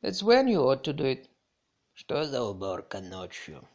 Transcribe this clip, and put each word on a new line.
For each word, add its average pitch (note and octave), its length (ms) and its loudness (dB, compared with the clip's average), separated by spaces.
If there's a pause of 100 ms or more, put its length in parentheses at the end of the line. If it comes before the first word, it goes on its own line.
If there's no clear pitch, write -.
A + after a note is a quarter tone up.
That's F#3 200 -4
when B3 260 6
you G3+ 140 4
ought C3+ 220 4
to D3+ 80 -2
do D3+ 120 -4
it.» C3 240 -2 (680)
«Что C#3+ 300 -4
за C3+ 200 -2
уборка F#2+ 560 -6
ночью? F2+ 760 -14